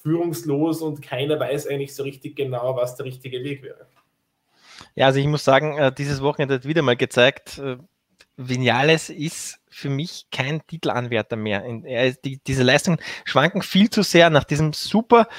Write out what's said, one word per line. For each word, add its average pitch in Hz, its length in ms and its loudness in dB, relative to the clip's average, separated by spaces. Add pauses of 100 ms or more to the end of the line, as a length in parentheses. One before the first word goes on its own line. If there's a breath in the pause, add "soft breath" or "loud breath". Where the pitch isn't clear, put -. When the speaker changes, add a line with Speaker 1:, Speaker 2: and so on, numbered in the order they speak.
Speaker 1:
führungslos 160 800 -2
und 156 180 -6
keiner 147 380 -4
weiß 143 300 -4
eigentlich 139 260 -6
so 143 80 -8
richtig 139 320 -12
genau, 127 400 -4
was 123 220 -4
der 131 100 -10
richtige 127 380 -12
Weg 139 180 -10
wäre. - 240 -20 (1080 loud breath)
Speaker 2:
Ja, 131 120 2
also 135 140 4
ich 139 60 2
muss 147 180 -2
sagen, 143 340 2
äh, 135 140 4
dieses 139 300 -6
Wochenende 139 340 0
hat 123 100 -6
wieder 156 160 0
mal 123 140 2
gezeigt, 127 600 0
äh, 135 180 -8 (600)
Vinales 127 760 2
ist - 500 -10 (100)
für - 200 -10
mich 139 420 -6
kein 143 340 -4
Titelanwärter 120 680 -4
mehr. 107 280 -4
In, 117 200 -10
er 127 220 0
ist, 127 180 -2
die, 135 200 -10
diese 135 200 0
Leistungen 143 340 4 (260 loud breath)
schwanken 170 380 2
viel 196 280 4
zu 214 120 2
sehr 170 260 8
nach 151 160 4
diesem 151 280 0
super 226 560 4 (100)